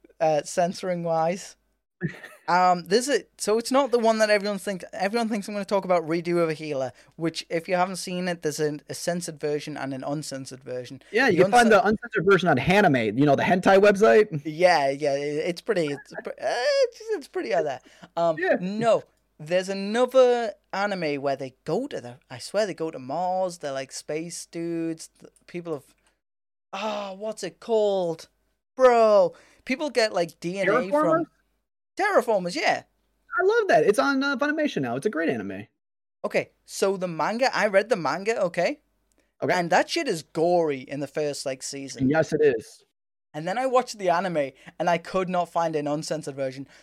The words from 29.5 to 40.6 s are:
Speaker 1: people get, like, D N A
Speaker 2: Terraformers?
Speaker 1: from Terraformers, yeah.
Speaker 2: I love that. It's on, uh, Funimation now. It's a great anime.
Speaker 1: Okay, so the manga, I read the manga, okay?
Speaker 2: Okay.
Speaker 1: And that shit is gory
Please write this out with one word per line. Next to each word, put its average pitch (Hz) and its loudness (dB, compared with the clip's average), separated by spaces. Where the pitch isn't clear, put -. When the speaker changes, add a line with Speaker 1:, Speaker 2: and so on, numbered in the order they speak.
Speaker 1:
people 285 -4
get, 220 0
like, 175 -2
D 180 -6
N 190 0
A - 4
Speaker 2:
Terraformers? 220 0
Speaker 1:
from 311 2
Terraformers, 233 0
yeah. 180 -2
Speaker 2:
I 359 2
love 415 2
that. 156 6
It's 208 2
on, 269 0
uh, 277 -2
Funimation 294 -2
now. 120 -4
It's 143 -2
a - -2
great 302 -4
anime. 101 -6
Speaker 1:
Okay, 190 -4
so 196 -2
the 185 -6
manga, 180 -2
I 185 2
read 208 2
the 247 2
manga, 185 -2
okay? 180 -2
Speaker 2:
Okay. 135 0
Speaker 1:
And 175 0
that 202 4
shit 330 -4
is 175 -4
gory 160 0